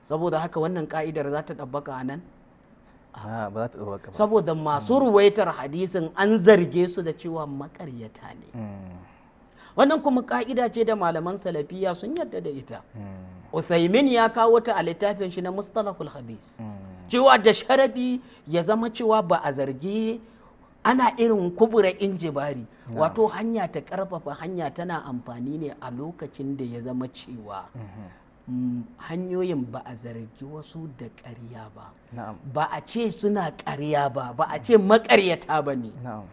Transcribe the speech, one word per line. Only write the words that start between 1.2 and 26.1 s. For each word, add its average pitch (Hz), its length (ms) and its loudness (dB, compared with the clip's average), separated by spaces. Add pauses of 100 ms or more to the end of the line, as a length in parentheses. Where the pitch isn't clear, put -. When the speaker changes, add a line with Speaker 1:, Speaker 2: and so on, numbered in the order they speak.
Speaker 1:
za 147 120 -4
ta 160 100 -12
ɗabbaka 139 420 -8
a 127 80 -8
nan? 139 180 -8 (920)
Speaker 2:
Na, 107 340 -8
ba 107 120 -6
za 120 80 -4
ta - 100 -18
ɗabbaka 101 320 -10
ba. - 20 -20
Speaker 1:
Saboda 208 420 2
masu 156 380 0
Speaker 2:
Mm. 277 140 6
Speaker 1:
ruwaitar 202 480 6
hadisin 170 600 -4
an 208 220 4
zarge 175 520 6
su 180 120 -6
da 165 120 -4
cewa 160 340 -8
maƙaryata 139 880 -14
ne. - 180 -20
Speaker 2:
Mm. 98 460 -12 (760)
Speaker 1:
Wannan 285 280 6
kuma 254 200 4
ka'ida 240 460 0
ce 233 140 0
da 220 120 2
malaman 175 420 -2
salafiya 175 580 -4
sun 220 200 -8
yarda 294 280 -6
da 160 60 -6
ita. 123 320 -12 (140)
Speaker 2:
Mm. 95 360 -14 (220)
Speaker 1:
Uthaymin 175 580 4
ya 226 180 4
kawo 226 300 6
ta 226 160 0
a 185 80 0
littafin 190 480 -2
shi 185 100 -8
na 185 100 -4
Mustalahul 196 600 -6
Hadis. 113 480 -16
Speaker 2:
Mm. 101 480 -14
Speaker 1:
Cewa 254 340 8
da 214 120 10
sharadi 247 680 2 (280)
ya 170 140 0
zama 220 280 2
cewa 220 360 4
ba 170 160 2
a 147 120 -2
zargi, 190 680 -4 (640)
ana 254 340 4
irin 214 380 4
kubura 220 400 6
injibari. 147 720 -4 (240)
Speaker 2:
Na'am. 113 80 -8
Speaker 1:
Wato 208 320 4
hanya 214 400 -4
ta 160 80 -6
ƙarfafa 175 640 -8
hanya 175 320 -4
tana 170 340 -6
amfani 123 500 -8
ne 151 120 -6 (100)
a 127 100 -12
lokacin 139 680 -8